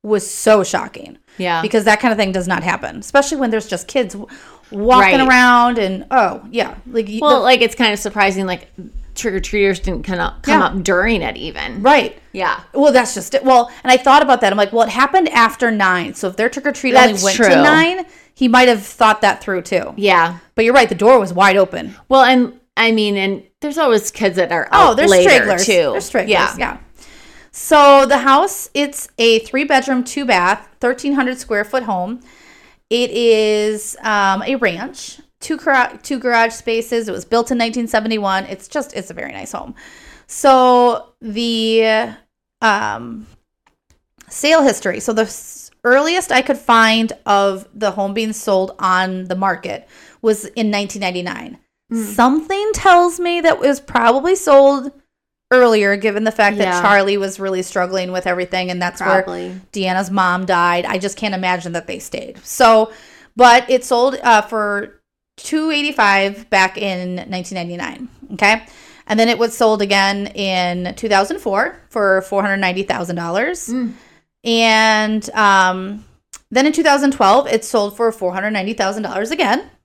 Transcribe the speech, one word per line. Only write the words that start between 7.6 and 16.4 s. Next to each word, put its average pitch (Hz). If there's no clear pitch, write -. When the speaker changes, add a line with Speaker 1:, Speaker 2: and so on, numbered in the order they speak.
Speaker 2:
it's 226
kind 220
of 208
surprising, 196
like, 180
trick-or-treaters 196
didn't 170
come 190
up, -
come 294
Speaker 1:
Yeah. 180
Speaker 2:
up 185
during 185
it 117
even. 123
Speaker 1:
Right. 269
Speaker 2:
Yeah. 185
Speaker 1:
Well, 277
that's 240
just 190
it. 269
Well, 247
and 247
I 254
thought 277
about 262
that. 202
I'm 202
like, 202
well, 226
it 226
happened 285
after 233
nine. 185
So 196
if 185
their 226